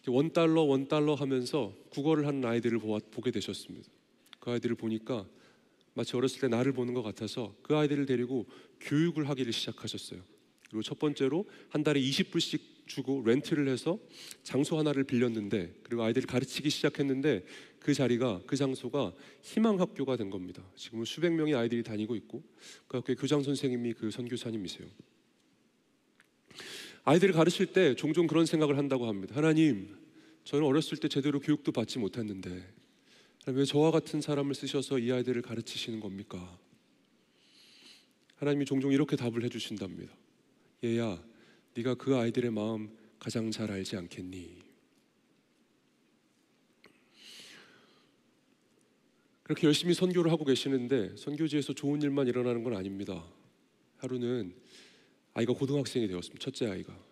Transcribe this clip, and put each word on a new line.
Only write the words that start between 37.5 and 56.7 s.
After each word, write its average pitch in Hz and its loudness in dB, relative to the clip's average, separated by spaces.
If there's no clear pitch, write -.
하나님이 143 0
종종 135 0
이렇게 143 4
답을 117 -2
해주신답니다. 95 -8
"얘야, 113 -2
네가 123 -2
그 135 2
아이들의 120 2
마음 107 -2
가장 113 -4
잘 107 -4
알지 98 -6
않겠니?" 90 -12
그렇게 156 0
열심히 151 4
선교를 175 4
하고 156 0
계시는데 123 0
선교지에서 147 -2
좋은 143 -2
일만 139 2
일어나는 120 0
건 120 -2
아닙니다. 98 -6
하루는 123 -4
아이가 120 2
고등학생이 127 0
되었습니다. 90 -6
첫째 110 -4
아이가. 90 -8